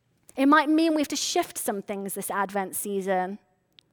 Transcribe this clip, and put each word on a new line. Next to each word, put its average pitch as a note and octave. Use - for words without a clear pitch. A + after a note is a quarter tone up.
It C4+
might D4
mean D#4+
we D#4
have C#4
to D4+
shift -
some G#3
things G3
this G3+
Advent G3
season, G3